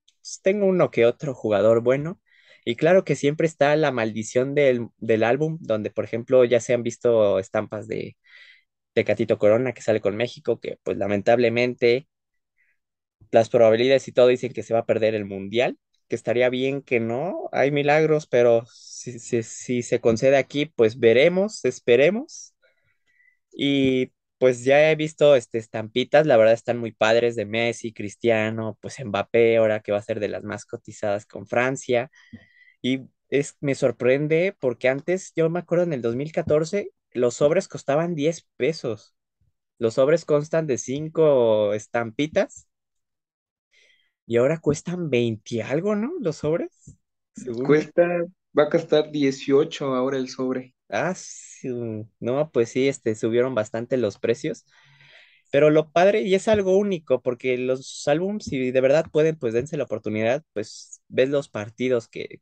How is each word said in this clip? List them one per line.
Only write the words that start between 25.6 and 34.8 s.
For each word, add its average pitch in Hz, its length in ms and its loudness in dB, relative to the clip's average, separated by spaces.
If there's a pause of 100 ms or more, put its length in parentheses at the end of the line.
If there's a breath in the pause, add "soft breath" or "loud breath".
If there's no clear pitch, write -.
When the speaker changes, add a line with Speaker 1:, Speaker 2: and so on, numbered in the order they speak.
Speaker 1:
la 131 100 6
verdad 110 160 6
están 120 240 -2
muy 113 160 -8
padres, 117 420 2
de 110 100 -4
Messi, 113 480 -4
Cristiano, 110 880 -2
pues, 117 220 -14
Mbappé, 113 540 2
ahora 110 240 2
que - 100 -8
va 101 60 0
a 101 40 -6
ser 110 200 -8
de 98 80 -2
las 98 140 -10
más 104 220 -12
cotizadas 107 600 -8
con 104 220 -16
Francia. 127 600 -2 (760 loud breath)
Y 131 180 -2 (260)
es, 139 320 -2
me 139 140 -2
sorprende 147 840 0
porque 123 300 -2